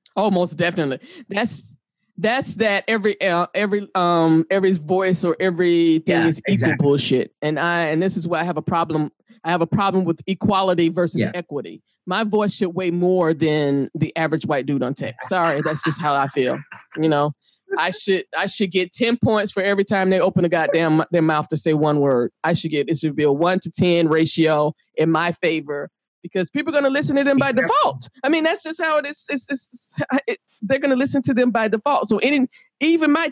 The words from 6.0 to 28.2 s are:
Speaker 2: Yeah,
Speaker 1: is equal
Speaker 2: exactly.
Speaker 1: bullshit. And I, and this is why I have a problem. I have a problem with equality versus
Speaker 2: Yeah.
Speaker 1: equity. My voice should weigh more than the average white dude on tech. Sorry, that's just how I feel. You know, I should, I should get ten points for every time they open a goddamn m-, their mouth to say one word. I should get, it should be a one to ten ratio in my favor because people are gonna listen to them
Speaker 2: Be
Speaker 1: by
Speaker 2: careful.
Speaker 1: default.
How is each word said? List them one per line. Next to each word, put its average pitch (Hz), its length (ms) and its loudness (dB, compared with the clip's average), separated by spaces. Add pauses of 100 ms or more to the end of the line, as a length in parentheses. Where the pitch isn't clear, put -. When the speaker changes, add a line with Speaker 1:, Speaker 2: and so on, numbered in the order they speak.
Speaker 2:
Yeah, 165 60 2
Speaker 1:
is 160 120 0
equal - 140 -2
Speaker 2:
exactly. 143 300 0
Speaker 1:
bullshit. 143 580 2
And 156 180 -2
I, 170 280 0
and 156 140 0
this 190 140 -2
is 170 120 -6
why 165 140 -2
I - 20 -2
have 170 140 -4
a 151 40 -6
problem. 160 500 -2 (320)
I 165 80 -6
have 175 100 0
a 165 60 0
problem 196 380 2
with 170 220 -2
equality 190 600 2
versus 170 320 -2
Speaker 2:
Yeah. 202 120 -2
Speaker 1:
equity. - 480 -10 (240)
My 190 180 -2
voice 208 300 0
should 185 160 -2
weigh 180 220 -4
more 175 440 2
than 143 580 0
the 156 240 -4
average 160 280 -2
white 135 200 -2
dude 139 180 -2
on 127 120 -4
tech. 110 200 -8 (120)
Sorry, 165 340 0
that's 156 220 -4
just 156 180 -4
how 147 140 0
I 139 120 0
feel. 131 300 -2 (420)
You 156 80 2
know, 147 260 2 (440)
I 170 140 0
should, 190 340 -2 (100)
I 175 120 -2
should 190 240 -4
get 180 200 -2
ten 233 240 0
points 214 360 0
for 196 100 -4
every 202 240 0
time 190 240 0
they 190 100 4
open 185 240 2
a 170 60 2
goddamn 160 520 2
m-, - 100 -2
their 170 100 2
mouth 156 280 2
to 156 80 -2
say 156 180 0
one 151 240 2
word. 131 320 2 (120)
I 165 100 2
should 160 180 -4
get, 143 180 0
it 160 80 0
should 151 180 -4
be 151 80 0
a 147 80 4
one 170 280 2
to - 100 -10
ten 170 400 2
ratio 156 640 2 (220)
in 156 160 2
my 165 220 0
favor 156 560 -4 (340)
because 180 260 -4
people 294 240 -4
are 294 80 2
gonna 277 100 2
listen 285 260 -2
to 277 60 2
them 277 140 2
Speaker 2:
Be 262 40 2
Speaker 1:
by 277 120 0
Speaker 2:
careful. 262 220 0
Speaker 1:
default. 392 340 0 (140)